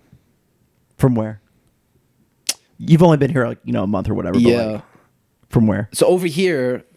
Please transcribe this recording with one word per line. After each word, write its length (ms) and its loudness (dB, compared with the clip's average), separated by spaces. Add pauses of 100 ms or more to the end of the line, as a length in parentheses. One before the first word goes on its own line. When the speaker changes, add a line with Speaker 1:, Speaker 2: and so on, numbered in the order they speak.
(1000)
Speaker 1:
From 160 2
where? 260 -6 (1400)
You've 240 4
only 140 6
been 140 0
here, 160 -2
like, 180 -10
you 80 -8
know, 120 -2
a 20 -4
month 220 -4
or 60 -2
whatever, 200 -6
but, 80 2
Speaker 2:
Yeah. 220 2
Speaker 1:
like, 180 -8 (640)
from 180 2
where? 260 -2
Speaker 2:
So 140 0
over 200 0
here, 580 -4 (120)